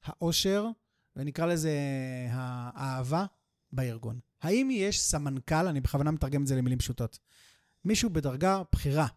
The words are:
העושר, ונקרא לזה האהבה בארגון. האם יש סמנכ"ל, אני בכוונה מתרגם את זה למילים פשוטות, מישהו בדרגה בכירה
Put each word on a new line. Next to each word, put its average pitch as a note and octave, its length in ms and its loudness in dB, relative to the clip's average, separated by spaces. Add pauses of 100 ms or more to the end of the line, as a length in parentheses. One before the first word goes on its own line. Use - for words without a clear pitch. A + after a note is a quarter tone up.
העושר, F#3+ 640 0 (480)
ונקרא D3 300 -2
לזה D#3+ 280 2 (580)
האהבה B2+ 920 -4 (460)
בארגון. A#2 480 -4 (220)
האם A#3 300 2
יש G3+ 300 0
סמנכ"ל, D3 680 0
אני D3 140 0
בכוונה C#3 300 2
מתרגם C#3+ 300 0
את C#3 60 0
זה C3+ 80 2
למילים B2+ 240 2
פשוטות, A#2 400 -4 (680)
מישהו A3 240 2
בדרגה D#3+ 520 2 (120)
בכירה D3 440 2